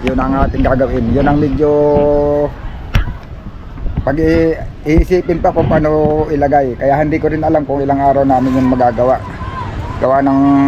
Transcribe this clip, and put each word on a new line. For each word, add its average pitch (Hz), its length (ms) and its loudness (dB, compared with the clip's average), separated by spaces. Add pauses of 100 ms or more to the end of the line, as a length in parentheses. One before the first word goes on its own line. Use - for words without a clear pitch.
Yun 131 120 -2
ang 135 280 0
ating 131 180 -2
gagawin. 127 500 0
Yun 139 140 2
ang 147 100 2
medyo 147 340 0 (2250)
pag-iisipin 160 1400 0
pa 180 80 2
kung 165 160 0
paano 151 640 2
ilagay. 143 480 0
Kaya 139 240 2
hindi 151 160 0
ko 151 80 -2
rin 156 160 -2
alam 156 240 0
kung 139 160 -2
ilang 139 160 0
araw 139 240 2
namin 131 320 2
yung 131 160 2
magagawa. 123 480 2 (760)
Gawa 135 240 2
ng, 135 180 2 (280)